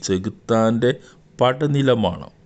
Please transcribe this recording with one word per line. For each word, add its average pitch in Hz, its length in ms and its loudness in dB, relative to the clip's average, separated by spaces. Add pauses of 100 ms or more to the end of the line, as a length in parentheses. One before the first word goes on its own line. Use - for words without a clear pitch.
ചെകുത്താൻ്റെ 113 880 0 (480)
പടനിലമാണ്. 127 880 0 (180)